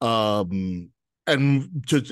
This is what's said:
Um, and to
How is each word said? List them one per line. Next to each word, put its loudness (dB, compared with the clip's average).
Um, 0
and 0
to 2